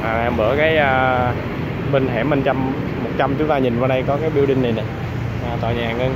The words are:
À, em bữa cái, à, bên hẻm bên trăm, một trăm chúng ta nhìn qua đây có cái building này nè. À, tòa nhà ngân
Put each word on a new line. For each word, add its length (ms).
À, 180
em 140
bữa 200
cái, 200
à, 560
bên 160
hẻm 220
bên 120
trăm, 300
một 140
trăm 200
chúng 100
ta 100
nhìn 220
qua 80
đây 180
có 140
cái 100
building 320
này 100
nè. 100
À, 100
tòa 120
nhà 200
ngân 240